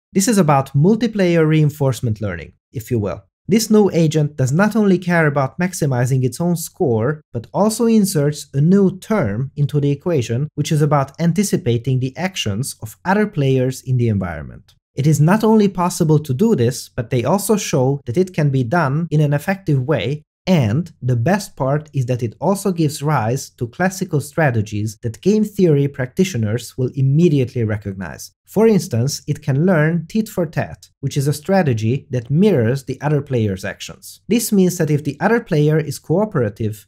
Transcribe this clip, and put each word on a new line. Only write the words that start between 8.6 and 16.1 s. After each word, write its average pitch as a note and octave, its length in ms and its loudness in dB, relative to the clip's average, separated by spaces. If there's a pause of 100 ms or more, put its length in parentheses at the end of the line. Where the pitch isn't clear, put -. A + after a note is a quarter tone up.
new F#3 380 4
term C3+ 580 -4
into D3 240 -2
the C#3+ 100 0
equation, C#3+ 640 -2
which D3 160 -4
is D3+ 120 2
about C#3+ 360 0
anticipating D3+ 800 0
the C3 160 -4
actions B2 680 -6
of - 240 -16
other G3+ 200 2
players C3 540 0
in B2+ 160 -2
the A#2 120 2
environment. D#2+ 640 -6 (200)
It C3+ 120 -2
is D#3 120 4
not F3+ 260 4
only A3 240 4
possible F3 500 0